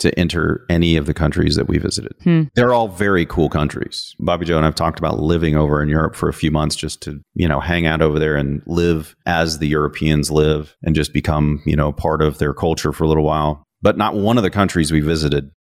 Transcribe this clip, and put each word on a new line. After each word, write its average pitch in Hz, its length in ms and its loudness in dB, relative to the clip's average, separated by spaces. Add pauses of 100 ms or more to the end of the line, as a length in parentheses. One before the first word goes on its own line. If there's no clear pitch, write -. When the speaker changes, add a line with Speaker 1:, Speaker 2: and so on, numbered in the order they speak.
Speaker 1:
to - 180 0
enter 82 520 0
any 85 260 4
of 73 100 0
the 80 80 -2
countries 78 420 0
that - 120 -2
we - 100 0
visited. - 340 -6 (100)
Speaker 2:
Hmm. 165 200 4 (120)
Speaker 1:
They're 123 180 2
all 117 160 2
very 92 380 0
cool 78 220 0
countries. - 720 -4
Bobby 87 260 -2
Joe 82 100 0
and 78 80 2
I've 78 120 0
talked 80 240 -2
about 78 200 -2
living 80 360 2
over 76 260 2
in 76 60 -2
Europe 78 260 0
for 78 140 -2
a 78 40 -2
few 76 200 -2
months 78 240 0
just - 260 -10
to, 73 180 -12 (140)
you 87 140 0
know, 71 100 0
hang 85 280 -2
out 80 140 0
over 78 180 2
there 78 180 0
and 71 300 -2
live 85 500 0 (100)
as 82 320 -2
the 78 80 -2
Europeans 76 640 0
live 76 540 0
and 80 100 0
just 76 180 -2
become, 76 540 0
you 76 80 0
know, 73 180 0
part 78 300 -2
of 76 160 0
their 73 160 -2
culture 80 380 -2
for - 120 -4
a 78 40 2
little 78 160 2
while. 76 400 -2 (180)
But 101 140 2
not 104 180 -2
one 107 220 0
of 120 80 2
the 90 60 0
countries 90 420 0
we 78 80 4
visited 73 500 -2 (120)